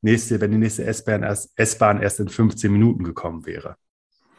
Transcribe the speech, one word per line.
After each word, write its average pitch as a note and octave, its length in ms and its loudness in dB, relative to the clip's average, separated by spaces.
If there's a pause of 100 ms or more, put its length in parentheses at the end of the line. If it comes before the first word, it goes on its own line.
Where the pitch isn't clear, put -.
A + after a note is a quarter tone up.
nächste, A2+ 400 2
wenn G#2 120 0
die G#2+ 60 2
nächste A2 280 0
S-Bahn A2 360 -2
erst, - 340 -4
S-Bahn A2 440 2
erst G2+ 200 -2
in G2 80 -4
fünfzehn G#2+ 440 2
Minuten G#2 320 4
gekommen E2 400 -8
wäre. E2 320 -12 (640)